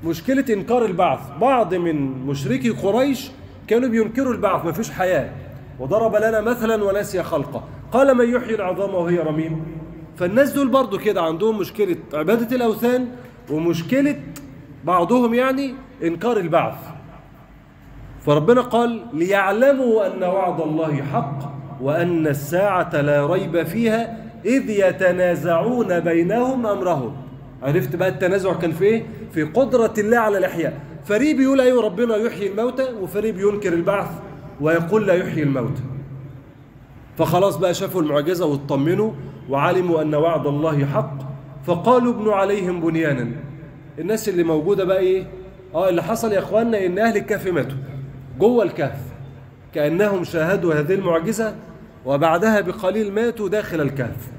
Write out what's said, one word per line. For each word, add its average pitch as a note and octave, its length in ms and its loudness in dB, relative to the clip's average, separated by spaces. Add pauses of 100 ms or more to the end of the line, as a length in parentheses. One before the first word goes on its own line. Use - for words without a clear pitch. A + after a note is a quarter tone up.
مشكلة B3+ 460 0
إنكار A3+ 340 2
البعث. F3 360 2 (200)
بعض A3+ 340 2
من C#3 520 -2
مشركي F#3+ 440 -2
قريش A3 600 0 (380)
كانوا B3 200 4
بينكروا A3+ 440 0
البعث، F#3+ 340 0
مفيش E3+ 240 -4
حياة. F3 400 0 (500)
"وضرب G3+ 360 2
لنا A3 240 2
مثلًا A3 440 0
ونسي G3 380 0
خلقه، C#3+ 420 -4 (280)
قال C4+ 240 6
من A#3+ 180 4
يحيي A#3+ 200 -2
العظام G3 400 -2
وهي F3 240 2
رميم". D#3+ 440 -2 (540)
فالناس G#3+ 360 2
دول C#4 160 0
برضو A3+ 300 2
كده F#3+ 240 0
عندهم E3+ 360 0
مشكلة F3+ 380 -2 (180)
عبادة A3+ 420 0
الأوثان A#3+ 520 0 (420)
ومشكلة E3+ 680 0 (680)
بعضهم A#3 500 2
يعني C4 400 0 (280)
إنكار E3+ 340 0
البعث. D#3+ 400 0 (1500)
فربنا D3+ 340 6
قال: A#3 420 0 (100)
"ليعلموا G#3 920 2
أن F#3 180 -4
وعد F3+ 360 0
الله D#3 420 -2
حق - 360 -4 (420)
وأن D#3+ 460 0
الساعة E3+ 760 0
لا D3 260 4
ريب E3+ 360 0
فيها A3+ 540 0 (280)
إذ A#3 260 2
يتنازعون F3+ 1300 2
بينهم G#3+ 680 2
أمرهم". F3 460 0 (500)
عرفت C#3+ 340 0
بقى F#3 120 2
التنازع F#3 440 0
كان E3 200 0
في E3 120 -2
إيه؟ A3+ 180 4 (300)
في D#3+ 100 -2
قدرة A3+ 560 2
الله A3 200 4
على G#3+ 200 2
الإحياء. E3 420 -2 (240)
فريق A#3+ 320 2
بيقول: C4+ 240 4
"أيوة B3+ 240 6
ربنا G#3+ 320 0
يحيي G3+ 360 -2
الموتى"، B3 400 -2 (100)
وفريق G#3 320 -2
بينكر G3 380 0
البعث F3 380 0 (500)
ويقول: E3+ 460 2
"لا F#3 80 6
يحيي F3 280 0
الموتى". C3 400 -2 (1400)
فخلاص F3+ 380 2
بقى F3 180 2
شافوا F#3 280 -2
المعجزة D#3 440 0
واطمنوا D3 640 0 (380)
وعلموا E3 520 2
أن D3+ 120 0
وعد D3+ 320 2
الله C#3+ 400 0
حق، - 280 -2 (520)
فقالوا: A#3+ 460 4
"ابنوا G#3 220 0
عليهم G3 460 0
بنيانا". D#3+ 480 0 (680)
الناس G#3+ 300 -2
اللي F3 160 0
موجودة E3 400 2
بقى F#3 140 2
إيه؟ F#3 280 2 (480)
آه، F#3 140 2
اللي E3+ 140 2
حصل A3 300 -2
يا G3 60 2
إخواننا G#3+ 480 0
إن F3+ 120 0
أهل A3 180 2
الكهف G3 320 -2
ماتوا D#3 280 -2 (640)
جوه A3+ 260 4
الكهف، D3+ 360 -4 (760)
كأنهم F3+ 500 2
شاهدوا E3+ 500 0
هذه D3+ 200 0
المعجزة، G3 600 0 (520)
وبعدها E3 540 4
بقليل G3 520 -2
ماتوا A3 360 -2
داخل F3 320 -2
الكهف. C3 480 -4 (100)